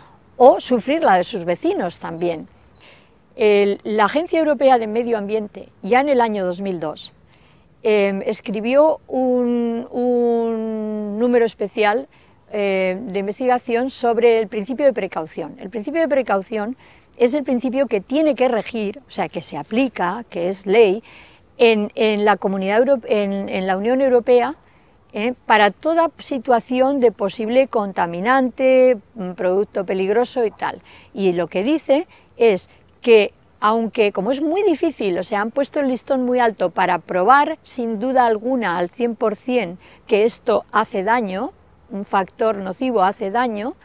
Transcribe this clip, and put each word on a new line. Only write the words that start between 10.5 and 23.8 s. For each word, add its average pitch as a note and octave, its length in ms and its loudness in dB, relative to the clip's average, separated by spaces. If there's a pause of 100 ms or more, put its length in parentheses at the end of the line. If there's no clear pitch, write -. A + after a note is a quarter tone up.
número A#3+ 260 2
especial, G#3+ 640 -2 (440)
eh, F#3+ 480 -2
de G3+ 180 -6
investigación B3 720 -2
sobre A#3 480 2
el A3+ 80 -2
principio A3+ 400 -2
de C4+ 60 4
precaución. F3 680 -8
El F#3+ 120 -14
principio C#4 300 -6
de E4 80 0
precaución A3 680 -2 (400)
es A#3+ 180 2
el D4 80 -2
principio B3+ 460 -2
que G3+ 120 -2
tiene D4 360 0
que B3 100 2
regir, A3 640 -4
o - 20 -16
sea, F#3 180 -6
que E3+ 140 -10
se - 140 -8
aplica, G#3+ 760 -4
que F3 180 -4
es F#3+ 180 -6
ley, G#3 360 4 (540)
en, A3 400 4
en G#3+ 280 0
la G#3 120 6
comunidad G3 420 -2
Euro-, B3+ 280 2
en, G3+ 420 -2
en F#3+ 180 -4
la F#3+ 100 0
Unión A#3+ 240 0